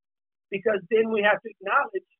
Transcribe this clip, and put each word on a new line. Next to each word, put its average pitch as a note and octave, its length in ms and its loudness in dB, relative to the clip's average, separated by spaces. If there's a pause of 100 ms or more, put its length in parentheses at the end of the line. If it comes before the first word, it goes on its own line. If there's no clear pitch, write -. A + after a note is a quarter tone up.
(540)
because G3 260 -2 (140)
then A3+ 160 4
we G#3+ 160 0
have G#3 160 2
to A3+ 80 -14
acknowledge A3 560 -4 (140)